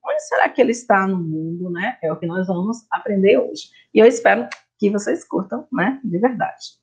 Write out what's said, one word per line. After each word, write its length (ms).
Onde 140
será 240
que 140
ele 100
está 340
no 120
mundo, 520
né? 320
É 120
o 20
que 100
nós 220
vamos 300
aprender 500
hoje. 240
E 60
eu 60
espero 420
que 100
vocês 380
curtam, 420
né? 320
De 160
verdade. 460